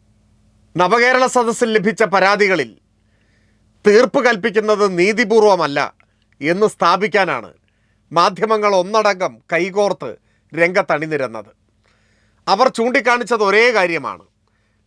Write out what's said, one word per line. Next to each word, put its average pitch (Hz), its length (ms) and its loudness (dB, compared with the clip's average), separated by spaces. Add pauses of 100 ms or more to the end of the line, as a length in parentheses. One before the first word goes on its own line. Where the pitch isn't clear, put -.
(760)
നവകേരള 240 500 2
സദസ്സിൽ 233 460 -2
ലഭിച്ച 196 320 0
പരാതികളിൽ 190 680 0 (1120)
തീർപ്പ് 233 400 4
കൽപ്പിക്കുന്നത് 214 600 0 (140)
നീതിപൂർവമല്ല 196 800 2 (640)
എന്ന് 175 260 -2
സ്ഥാപിക്കാനാണ് 175 840 -2 (600)
മാധ്യമങ്ങൾ 202 720 0
ഒന്നടങ്കം 190 520 -2 (200)
കൈകോർത്ത് 180 580 -2 (420)
രംഗത്തണിനിരന്നത്. 151 1000 -4 (960)
അവർ 196 220 2
ചൂണ്ടിക്കാണിച്ചത് 240 800 -2
ഒരേ 208 180 4 (120)
കാര്യമാണ്. 151 480 -4 (640)